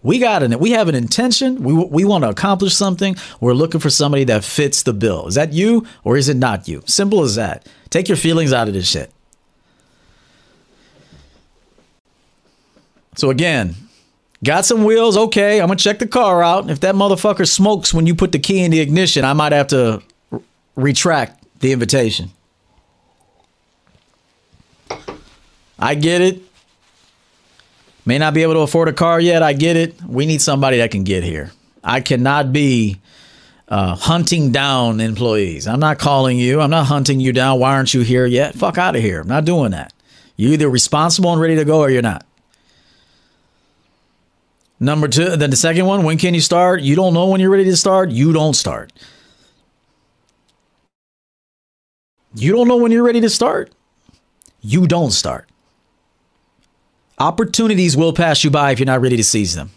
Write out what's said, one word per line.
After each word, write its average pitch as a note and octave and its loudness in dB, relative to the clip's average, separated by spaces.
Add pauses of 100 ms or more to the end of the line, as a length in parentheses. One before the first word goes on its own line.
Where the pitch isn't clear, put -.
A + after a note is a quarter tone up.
We F3+ 0
got G#3+ 0
an, A#2 0
we G#3+ 2
have A3 2
an D3+ -2
intention. B3 -2
We, C3+ 0
we E3 0
wanna F3+ 0
accomplish F#3+ -2
something. F#3+ -2 (240)
We're B2 2
looking D#3+ 0
for D3+ -2
somebody C#3+ 0
that G#2+ 0
fits - -2
the B2+ 0
bill. G2+ -2
Is F#2 -4
that D3 0
you A3 0 (160)
or A#2+ 0
is C#3 0
it D3 0
not A#2+ -2
you? D2+ -10
Simple G3+ 0
as G#2+ 0
that. G#2 -6 (240)
Take F3+ -2
your F3 2
feelings E3 0
out A#2 0
of G2+ -4
this F#2 -2
shit. - -6 (4000)
So C#3 0
again, C3+ -2 (680)
got F3 0
some A3+ 2
wheels. A3+ 4
Okay, G#3 2
I'm E3+ 2
gonna F#3+ 0
check G#3 0
the A#3 -4
car G3 2
out. F3 0
If C#3+ -4
that F#3+ 0
motherfucker G3 0
smokes G3+ 0
when D#3+ 2
you E3+ 2
put E3+ 0
the D3+ 0
key F#3+ 0
in E3+ 0
the D#3+ 2
ignition, D3+ 0
I C3 0
might D3+ 0
have C#3+ 2
to A#2 0 (280)
r-, B2 -10 (340)
retract C#3 -2 (160)
the C3 0
invitation. A#2 -2 (3500)
I C#3 -2
get E3+ 0
it. F#3 0 (1600)
May B2 0
not D3+ 0
be D#3 2
able D#3+ 2
to D#3+ 2
afford D#3+ 0
a D3 -6
car E3+ 2
yet. E3+ 2
I D3+ 2
get E3 0
it. E3 -4
We C3+ -4
need D#3 -2
somebody C#3 0
that A#2 0
can G2 -4
get F#2 -2
here. D#2 -8 (320)
I B2+ -2
cannot C3+ 0
be, A#2+ 0 (720)
uh, F#2+ -2
hunting E3 -2
down B2+ 0
employees. G#2+ -2
I'm A#2+ -4
not D3+ 0
calling C3 0
you. B2 0
I'm D3 0
not D#3 0
hunting C#3 0
you B2+ 0
down. B2+ 0
"Why C3 2
aren't C3+ -2
you B2+ 2
here B2 2
yet?" B2 0
Fuck G3 -4
outta F3 -2
here. F#2 -2
I'm D#2 -10
not D3 -2
doing D#3 0
that. D#2 -10 (420)
You're A#2+ 2
either D3+ 2
responsible E3 0
and E3 0
ready D#3+ 2
to D#3 0
go D#3 2
or C#3+ 2
you're B2+ 2
not. G2+ -4 (2500)
Number D3+ 0
two, E3 0
then C#3+ 0
the C3 0
second E3 0
one, G3 0
when D#3 0
can F3+ 0
you E3 0
start? F3+ 2
You C#3 2
don't F#3 2
know F3 2
when F#3+ 2
you're F#3+ 2
ready G3 4
to F#3 2
start. F#3+ 2
You C#3 2
don't D#3 0
start. - -6 (3500)
You A#2+ 0
don't A#3+ 2
know B3 4
when A#3+ 2
you're A#3 4
ready A#3+ 2
to A3 2
start. - -2 (880)
You D#3 0
don't E3+ 0
start. - -6 (1700)
Opportunities F3+ 0
will E3 2
pass E3 0
you D3+ 2
by C#3+ 2
if A#2 -2
you're C3+ 0
not C3 2
ready B2 2
to A2+ 0
seize G2 -2
them. E2+ -10